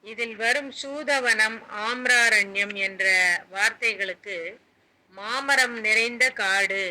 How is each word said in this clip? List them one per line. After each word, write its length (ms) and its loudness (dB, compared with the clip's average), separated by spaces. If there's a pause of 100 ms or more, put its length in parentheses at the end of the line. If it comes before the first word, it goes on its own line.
இதில் 320 -8
வரும் 360 0 (100)
சூதவனம், 760 0 (280)
ஆம்ராரண்யம் 880 2
என்ற 300 -2 (480)
வார்த்தைகளுக்கு 840 -2 (720)
மாமரம் 720 -2
நிறைந்த 500 2
காடு 600 0